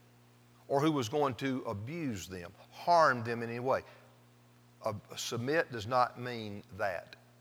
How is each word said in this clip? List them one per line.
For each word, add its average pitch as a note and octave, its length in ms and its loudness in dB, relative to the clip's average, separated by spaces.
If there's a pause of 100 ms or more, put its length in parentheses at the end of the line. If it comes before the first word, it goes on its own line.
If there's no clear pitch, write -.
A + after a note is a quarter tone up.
(680)
or C#3 140 2
who D#3 120 4
was B2+ 160 0
going C#3 280 0
to C3+ 300 -2
abuse A2+ 600 -6
them, F#2 260 -12 (200)
harm D3+ 520 6
them A#2 180 -4
in A#2 60 -4
any A#2 120 -6
way. A#2+ 220 2 (1000)
A, A2 100 -2 (220)
submit C3 560 -2
does G#2+ 140 -6
not B2 340 2
mean A2 420 -8 (140)
that. G2 400 -4 (240)